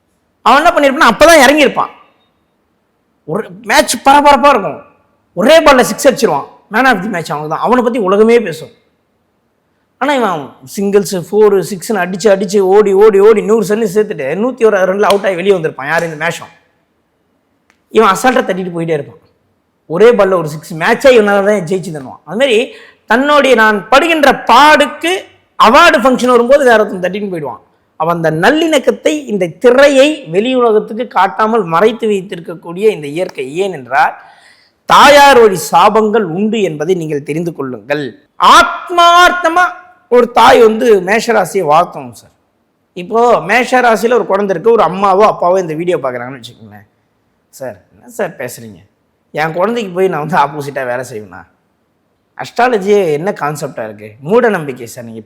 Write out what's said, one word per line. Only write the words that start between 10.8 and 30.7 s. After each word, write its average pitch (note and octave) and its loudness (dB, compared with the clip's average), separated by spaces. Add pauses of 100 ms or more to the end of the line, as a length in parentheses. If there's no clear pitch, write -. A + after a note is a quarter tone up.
ஃபோர், G#3 2 (160)
சிக்ஸ்னு G3 -6
அடிச்சு F#3 -4
அடிச்சு G3 -2
ஓடி G3 2
ஓடி G3+ 4
ஓடி G#3 4
நூறு G#3 0
ரன் G#3+ -2
சேர்த்துட்டு F#3+ -4 (180)
நூத்தி B3+ -4
ஒரு G#3 2
ரன்ல F#3+ 0
அவுட் G3+ 0
ஆகி G3 -4
வெளியே F#3+ 0
வந்திருப்பான். D3+ -8
யார் E3 -2
இந்த D#3+ -8 (100)
மேஷம்? E3 -10 (1400)
இவன் A3 2
அசால்ட்டா B3+ 0
தட்டிட்டு F#3 -6
போயிட்டே E3 -4
இருப்பான், - -14 (640)
ஒரே F#3+ 2
பால்ல G3 2
ஒரு E3 -2
சிக்ஸ், D#3 -16
மேட்சே A3+ 0
இவனால G3+ 2
தான் G3 -2
ஜெயிச்சு F#3+ -6
தருவான். C3 -16
அது E3 -10
மாதிரி A#3+ 0 (480)
தன்னுடைய, C4+ 2
நான் G#3+ 2
படுகின்ற D4+ 2 (220)
பாடுக்கு D4 2 (500)
அவார்டு D#4 4
ஃபங்க்ஷன் B3 2
வரும்போது B3 4
வேற A3 4
ஒருத்தன் F#3 -6
தட்டின்னு G3 -6
போயிடுவான். C#3 -10 (340)
அவன் E3+ -2
அந்த E3 -2 (140)
நல்லிணக்கத்தை, D4 0 (120)
இந்த G3+ -4
திரையை C4+ 4 (220)
வெளி A3 -2
உலகத்துக்கு A3 -2